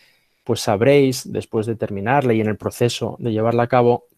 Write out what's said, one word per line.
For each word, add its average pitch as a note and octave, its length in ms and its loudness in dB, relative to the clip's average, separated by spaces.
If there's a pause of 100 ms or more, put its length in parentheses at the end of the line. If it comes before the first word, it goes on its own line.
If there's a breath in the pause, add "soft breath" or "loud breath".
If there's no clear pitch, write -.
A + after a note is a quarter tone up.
(440 soft breath)
pues A2+ 160 -2
sabréis, C3 720 2
después G#2+ 340 -4
de A2+ 100 -4
terminarla A2+ 580 0
y A2 80 2
en G#2+ 60 0
el G#2+ 100 -4
proceso - 600 -4
de A#2+ 120 -4
llevarla A2+ 320 0
a A#2+ 40 -4
cabo, A#2+ 400 2 (100)